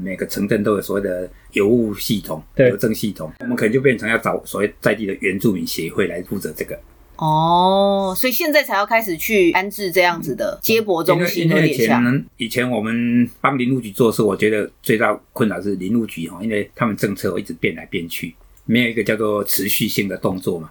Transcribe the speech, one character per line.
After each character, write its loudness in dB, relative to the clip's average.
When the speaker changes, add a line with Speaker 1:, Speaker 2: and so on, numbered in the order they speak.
Speaker 1:
每 -6
个 -6
城 -4
镇 0
都 2
有 0
所 -4
谓 -2
的 -4
邮 2
物 2
系 -2
统、 -8
Speaker 2:
对。 4
Speaker 1:
邮 2
政 0
系 -4
统， -10
我 -12
们 -4
可 -2
能 2
就 2
变 4
成 -4
要 2
找 -2
所 -8
谓 0
在 2
地 -4
的 -4
原 0
住 2
民 -4
协 -6
会 0
来 -6
负 -6
责 -6
这 -6
个。 -10
Speaker 3:
哦， 2
所 0
以 0
现 0
在 4
才 -4
要 2
开 2
始 -4
去 4
安 0
置 -6
这 4
样 2
子 -4
的 -4
接 2
驳 0
中 4
心， 0
Speaker 1:
因 4
为， 4
因 6
为 4
以 0
前， 2
Speaker 3:
有 4
点 4
像。 0
Speaker 1:
以 -4
前 -2
我 -2
们 2
帮 2
林 0
务 -2
局 -10
做 2
事， 0
我 2
觉 2
得 -2
最 2
大 0
困 0
难 -4
是 -2
林 0
务 0
局 -8
哈， -14
因 -4
为 -2
他 0
们 0
政 -2
策 -2
一 -2
直 -10
变 -2
来 -12
变 -6
去， -8
没 4
有 0
一 -4
个 0
叫 0
做 0
持 -2
续 0
性 0
的 -6
动 -2
作 -4
嘛。 -14